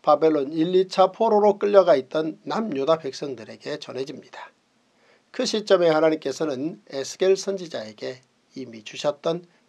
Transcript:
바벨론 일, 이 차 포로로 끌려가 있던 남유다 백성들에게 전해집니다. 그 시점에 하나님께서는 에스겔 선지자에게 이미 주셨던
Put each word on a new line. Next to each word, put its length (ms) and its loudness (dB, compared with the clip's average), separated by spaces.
바벨론 500 2
일, 220 0
이 140 4
차 240 2
포로로 460 2
끌려가 380 6
있던 480 -4
남유다 540 -2
백성들에게 800 -10
전해집니다. 760 -14
그 160 -4
시점에 420 2
하나님께서는 1000 -2
에스겔 480 0
선지자에게 800 -10
이미 300 -14
주셨던 640 -6